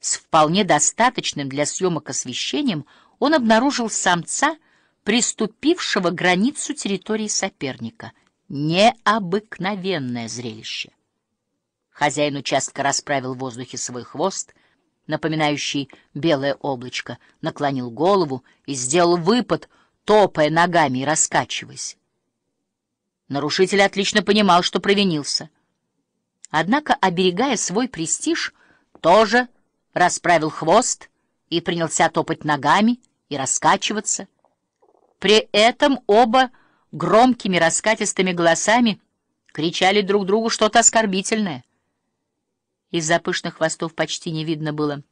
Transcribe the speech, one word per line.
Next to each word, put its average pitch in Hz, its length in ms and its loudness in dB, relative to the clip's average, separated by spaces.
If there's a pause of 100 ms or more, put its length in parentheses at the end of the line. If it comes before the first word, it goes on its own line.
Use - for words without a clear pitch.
с - 160 -6
вполне 165 480 2
достаточным 160 840 0
для 135 160 -2
съёмок 170 460 -4
освещением 156 760 -4 (340)
он 294 160 2
обнаружил 233 540 2
самца, 196 680 -2 (480)
приступившего 220 1040 -2
к 180 40 -6
границу 180 600 0
территории 214 540 -6
соперника. 131 840 -8 (360)
Необыкновенное 180 1800 -2
зрелище. 113 640 -12 (1000)
Хозяин 147 460 -2
участка 139 480 -4
расправил 131 500 -4
в 123 40 -14
воздухе 127 380 -10
свой 120 280 -10
хвост, - 500 -6 (540)
напоминающий 151 840 -2 (240)
белое 139 400 0
облачко, 123 640 -8 (220)
наклонил 139 500 -4
голову 151 540 0 (220)
и 139 80 -6
сделал 170 420 2
выпад — 175 520 0 (360)
топая 185 460 4
ногами 160 480 2
и 131 60 -4
раскачиваясь. - 920 -4 (1300)
Нарушитель 151 540 0
отлично 196 400 0
понимал, 196 400 4
что - 180 -2
провинился. 175 720 -2 (1000)
Однако, 220 440 0
оберегая 190 640 0
свой 202 320 -4
престиж, - 680 -6 (460)
тоже 220 480 4 (440)
расправил 165 580 2
хвост - 600 0 (400)
и 165 100 0
принялся 170 480 0
топать 160 360 -4
ногами 156 560 2 (280)
и 147 80 -8
раскачиваться. 180 920 -2 (880)
При 214 320 2
этом 240 560 2
оба 247 440 4 (420)
громкими 196 640 4
раскатистыми 185 760 0
голосами 180 680 2 (520)
кричали 185 500 0
друг 196 220 0
другу 220 240 0
что-то 214 300 2
оскорбительное. 208 840 0 (1300)
Из-за 170 260 0
пышных 170 380 -6
хвостов 160 380 -4
почти - 360 -6
не 156 140 -6
видно 156 280 -4
было 147 400 -4